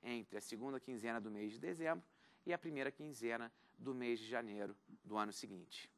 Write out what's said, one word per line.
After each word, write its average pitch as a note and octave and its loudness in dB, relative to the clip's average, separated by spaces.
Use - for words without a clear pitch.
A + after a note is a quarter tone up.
entre A2+ -2
a - 0
segunda B2+ -2
quinzena A#2 0
do G#2+ -4
mês G#2+ 0
de A#2 -8
dezembro E3 0
e F3 2
a E3+ 2
primeira C#3 0
quinzena A#2 0
do B2+ -2
mês A#2+ 4
de A2 -8
janeiro G#2 0
do G#2+ -2
ano G#2 4
seguinte. - -8